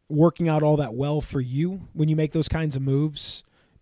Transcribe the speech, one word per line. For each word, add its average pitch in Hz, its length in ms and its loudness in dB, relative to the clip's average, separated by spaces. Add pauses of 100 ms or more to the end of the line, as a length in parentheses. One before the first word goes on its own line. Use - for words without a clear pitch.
working 160 400 2
out 156 160 2
all 151 140 4
that 143 160 -2
well 143 260 -2
for 139 220 -4
you 160 500 -4
when 156 160 0
you 156 80 2
make 156 160 0
those 160 160 0
kinds 156 300 -2
of 135 40 -2
moves, 139 600 -2 (380)